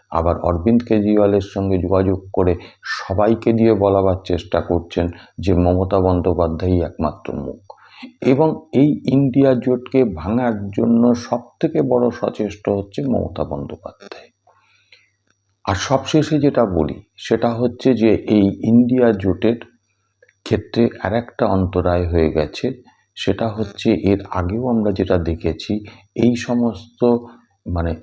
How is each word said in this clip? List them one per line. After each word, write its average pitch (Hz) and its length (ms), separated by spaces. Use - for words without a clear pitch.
আবার 85 300
অরবিন্দ 87 440
কেজরিওয়ালের 104 580
সঙ্গে 98 360
যোগাযোগ 95 560
করে 90 220
সবাইকে 110 680
দিয়ে 113 200
বলাবার 98 420
চেষ্টা 85 340
করছেন 85 460
যে 90 140
মমতা 92 460
বন্দ্যোপাধ্যায়ই 87 840
একমাত্র - 520
মুখ। 69 400
এবং 147 520
এই 143 320
ইন্ডিয়া 135 480
জোটকে 123 520
ভাঙার 101 680
জন্য 117 440
সবথেকে 151 680
বড় 123 300
সচেষ্ট 104 580
হচ্ছে 101 340
মমতা 95 400
বন্দ্যোপাধ্যায়। - 840
আর 98 100
সবশেষে 147 640
যেটা 135 260
বলি 80 380
সেটা 117 340
হচ্ছে 123 440
যে 110 160
এই 98 540
ইন্ডিয়া 120 480
জোটের 98 440
ক্ষেত্রে 117 460
আর 95 100
একটা 117 320
অন্তরায় 90 640
হয়ে 82 240
গেছে, 78 520
সেটা 101 320
হচ্ছে 107 460
এর 98 260
আগেও 95 380
আমরা 110 240
যেটা 92 260
দেখেছি, 87 680
এই 117 200
সমস্ত 120 680
মানে 85 340